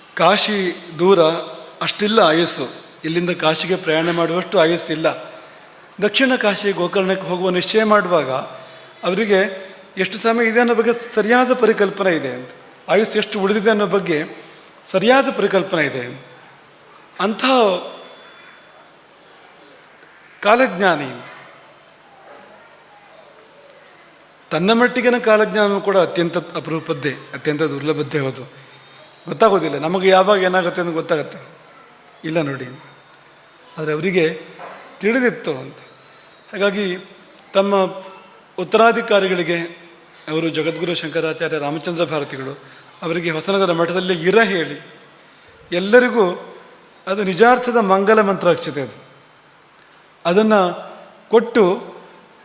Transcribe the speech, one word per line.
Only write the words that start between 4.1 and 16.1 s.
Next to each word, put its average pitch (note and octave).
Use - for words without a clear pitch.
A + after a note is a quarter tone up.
ಮಾಡುವಷ್ಟು E3+
ಆಯುಸ್ಸಿಲ್ಲ. D#3+
ದಕ್ಷಿಣ B3+
ಕಾಶಿ G3+
ಗೋಕರ್ಣಕ್ಕೆ F#3
ಹೋಗುವ F3+
ನಿಶ್ಚಯ F3+
ಮಾಡುವಾಗ F3+
ಅವರಿಗೆ G3
ಎಷ್ಟು F#3
ಸಮಯ A3+
ಇದೆ A3
ಅನ್ನೋ A#3+
ಬಗ್ಗೆ A#3
ಸರಿಯಾದ A#3
ಪರಿಕಲ್ಪನೆ G3+
ಇದೆ C3+
ಅಂತ, B2+
ಆಯುಸ್ಸು G#3+
ಎಷ್ಟು G#3
ಉಳಿದಿದೆ G3+
ಅನ್ನೋ G#3
ಬಗ್ಗೆ E3+
ಸರಿಯಾದ A#3
ಪರಿಕಲ್ಪನೆ F3+
ಇದೆ. B2+